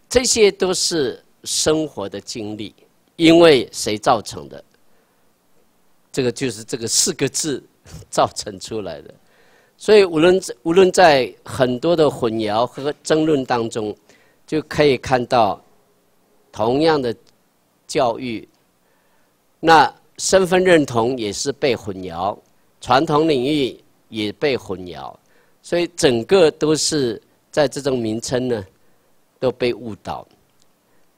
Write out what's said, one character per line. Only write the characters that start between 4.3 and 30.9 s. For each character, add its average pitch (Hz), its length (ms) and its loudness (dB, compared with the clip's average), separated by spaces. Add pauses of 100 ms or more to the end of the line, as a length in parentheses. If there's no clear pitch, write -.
的？ 69 120 -18 (1500)
这 135 120 -4
个 120 80 0
就 127 180 -6
是 110 140 -12
这 - 120 -10
个 117 120 -8
四 - 260 -2
个 139 160 -4
字 143 340 -6 (460)
造 135 180 2
成 95 320 -12
出 110 220 -10
来 80 200 -12
的。 - 120 -20 (640)
所 208 180 4
以 202 80 8
无 170 160 0
论， 180 220 4 (220)
无 165 100 -2
论 185 180 4
在 143 420 4 (100)
很 127 360 -2
多 170 160 0
的 156 140 4
混 131 240 -2
淆 110 320 -2
和 143 280 -8 (100)
争 156 220 2
论 143 200 0
当 117 240 -2
中， 107 260 -8 (500)
就 156 180 -4
可 151 200 0
以 135 140 4
看 127 280 0
到 110 380 0 (880)
同 120 300 -2
样 156 200 0
的 117 140 -6 (720)
教 120 320 -2
育， 117 280 -10 (1120)
那 160 340 6 (240)
身 196 280 2
份 185 180 2
认 170 220 4
同 120 320 -2
也 104 140 -6
是 135 200 -6
被 131 240 -2
混 98 220 -10
淆， 92 400 -6 (420)
传 135 260 0
统 156 220 0
领 135 160 0
域 139 360 -2 (300)
也 107 240 -6
被 139 240 -2
混 92 240 -10
淆， 76 340 -16 (480)
所 175 160 -4
以 170 160 -2
整 120 300 2
个 180 260 4
都 156 240 -2
是 135 440 -2 (300)
在 147 180 0
这 139 140 -10
种 131 160 -2
名 113 240 -4
称 127 260 -4
呢， 113 160 -4 (760)
都 127 120 0
被 120 220 -4
误 107 220 -12
导。 71 320 -14 (920)